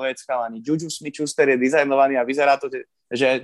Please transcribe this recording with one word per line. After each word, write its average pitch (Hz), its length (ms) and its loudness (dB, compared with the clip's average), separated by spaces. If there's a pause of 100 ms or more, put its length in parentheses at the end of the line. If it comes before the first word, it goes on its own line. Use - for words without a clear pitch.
vec, 131 160 -6
chalani. 117 400 -6
Juju 156 320 -4
Smith-Schuster 147 560 -2
je 131 80 4
dizajnovaný 135 640 2
a 120 60 -2
vyzerá 139 340 2
to, 139 80 -8
že, 127 160 -12 (240)
že 127 180 0 (160)